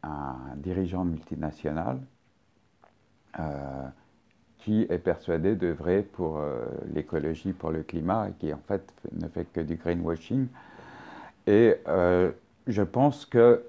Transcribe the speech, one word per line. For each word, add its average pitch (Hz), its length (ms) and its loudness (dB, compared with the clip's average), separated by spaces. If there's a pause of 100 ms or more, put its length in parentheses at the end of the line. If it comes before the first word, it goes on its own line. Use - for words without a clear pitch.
un 71 320 -8 (220)
dirigeant 90 460 -2
multinational, 78 920 -4 (1400)
euh, 69 480 -8 (720)
qui 107 300 2
est 87 100 0
persuadé 85 560 0
d'œuvrer 90 480 0
pour, 80 340 -4
euh, 73 280 -4 (280)
l'écologie, 78 600 -4
pour 80 180 -6
le 78 120 -4
climat, 92 460 -2
et - 40 -10
qui 78 200 -6
en 73 140 -10
fait - 260 -4 (180)
ne 82 160 -6
fait 85 180 -6
que - 160 -6
du 80 140 -4
greenwashing. 85 720 -2 (1000)
Et, 107 280 8 (120)
euh, 90 440 4 (360)
je 107 140 0
pense 131 440 0
que 120 440 8